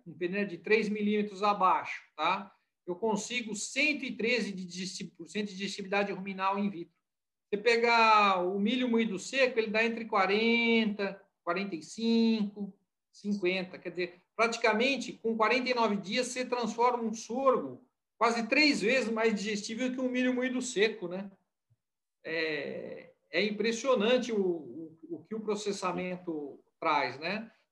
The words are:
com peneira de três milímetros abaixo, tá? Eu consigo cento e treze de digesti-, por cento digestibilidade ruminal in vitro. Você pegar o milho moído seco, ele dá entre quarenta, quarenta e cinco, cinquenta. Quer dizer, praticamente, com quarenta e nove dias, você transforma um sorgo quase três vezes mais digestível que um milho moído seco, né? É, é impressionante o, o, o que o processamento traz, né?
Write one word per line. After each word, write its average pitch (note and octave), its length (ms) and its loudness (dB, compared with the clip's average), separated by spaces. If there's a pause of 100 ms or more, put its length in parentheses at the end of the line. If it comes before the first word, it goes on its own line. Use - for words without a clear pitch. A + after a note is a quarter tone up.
com D#3+ 80 -16
peneira F3+ 320 -4
de E3+ 100 -8
três G#3+ 320 2
milímetros G#3 540 -2
abaixo, F#3 600 2 (140)
tá? F#3 340 0 (360)
Eu F3+ 100 -6
consigo A3 580 -2
cento C#4 520 -2
e B3 100 -8
treze A3 360 0
de F#3 120 -10
digesti-, F3+ 400 -10
por E3+ 240 -16
cento G#3 200 -6
digestibilidade G3 640 -4
ruminal F#3+ 460 -4
in G3+ 120 0
vitro. E3+ 240 -12 (560)
Você G3+ 100 -2
pegar A3 800 6
o F#3+ 160 0
milho B3 300 2
moído A3+ 300 2
seco, B3+ 400 0
ele A3 120 0
dá A3 140 2
entre A3+ 220 -2
quarenta, G#3+ 1160 2 (200)
quarenta F#3+ 320 -2
e D#3 80 -8
cinco, A3+ 880 0 (400)
cinquenta. F#3+ 640 -4
Quer F3+ 120 -12
dizer, F3 300 -8 (140)
praticamente, A#3 800 2
com A3+ 240 -4
quarenta A#3+ 320 2
e B3 60 2
nove A3 220 2
dias, B3 320 -2
você B3+ 160 -4
transforma A#3+ 580 0
um A3 120 -2
sorgo A3+ 720 0 (320)
quase A3+ 300 2
três C4+ 320 6
vezes A3+ 300 2
mais A3+ 240 2
digestível A3 580 -4
que C4 80 -4
um B3+ 80 0
milho B3+ 260 2
moído B3 260 -2
seco, G#3+ 460 -2
né? F#3+ 240 -8 (920)
É, D3 880 -6 (180)
é F3 140 0
impressionante A3+ 880 2
o, G#3 80 0
o, D#3+ 580 -4 (120)
o D#3+ 140 -12
que A3 100 -10
o A3 60 -6
processamento F3+ 1160 -6 (220)
traz, C#3 400 0
né? G#3 300 -6 (220)